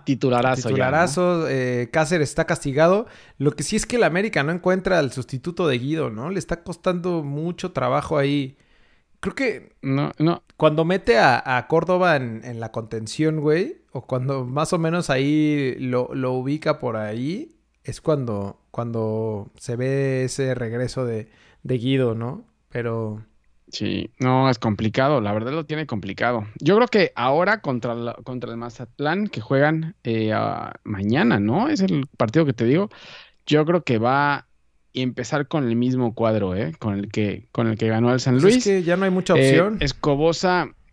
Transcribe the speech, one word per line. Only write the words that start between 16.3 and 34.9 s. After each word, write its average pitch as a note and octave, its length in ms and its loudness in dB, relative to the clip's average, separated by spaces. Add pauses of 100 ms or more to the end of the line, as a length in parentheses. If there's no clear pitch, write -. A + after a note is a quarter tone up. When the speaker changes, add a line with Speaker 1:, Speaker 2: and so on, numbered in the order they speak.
Speaker 2:
ubica D3 460 -2
por A#2 180 -4
ahí, B2+ 600 -6 (260)
es - 180 -12
cuando, A#2 600 -2 (100)
cuando A2 880 -4
se - 160 -8
ve C3 500 0
ese C3 300 -2
regreso B2 520 -4
de, A2 220 -6 (360)
de C3 140 0
Guido, B2+ 360 2
¿no? B2 300 -8 (240)
Pero A2+ 560 -6 (440)
Speaker 1:
Sí, G2 420 -4 (100)
no, C3 300 4
es A#2 80 0
complicado, A#2 640 0
la G2+ 100 -2
verdad A2 200 -4
lo D#3+ 120 -4
tiene D3+ 220 -6
complicado. G#2+ 600 -4 (140)
Yo F3 160 4
creo A#3+ 100 4
que G3 300 2
ahora E3+ 440 2
contra B2 340 -4
la, A#2 180 -6 (100)
contra B2 300 -10
el A2+ 60 -10
Mazatlán, C#3+ 680 -4
que - 140 -8
juegan, D#3 640 2
eh, A2 280 0
a-, G#2+ 420 -4 (100)
mañana, A2 560 0
¿no? C#3 280 0
Es C#4+ 120 0
el E3+ 260 0 (100)
partido B2+ 280 2
que C3+ 80 0
te A2+ 140 -2
digo. F3+ 240 2 (560)
Yo D3+ 180 4
creo F3 180 2
que - 160 0
va C#3 360 2
a C3+ 120 -8 (460)